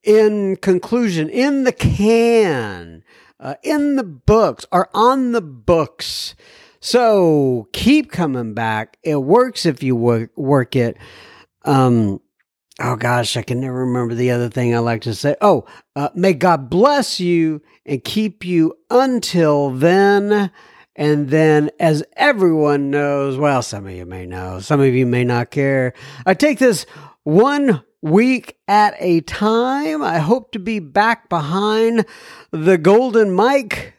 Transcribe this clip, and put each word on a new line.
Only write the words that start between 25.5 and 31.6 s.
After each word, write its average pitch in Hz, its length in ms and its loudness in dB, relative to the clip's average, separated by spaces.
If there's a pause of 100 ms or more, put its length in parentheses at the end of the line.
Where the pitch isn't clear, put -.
care. 135 420 -2 (320)
I 190 80 2
take 285 240 0
this 240 300 2 (340)
one 233 600 2 (180)
week 226 560 0 (100)
at 208 300 2
a 175 240 0
time. 262 800 -2
I 170 160 -2
hope 180 360 -2
to 226 60 -8
be 214 200 -6
back 202 500 -2
behind 208 800 0 (420)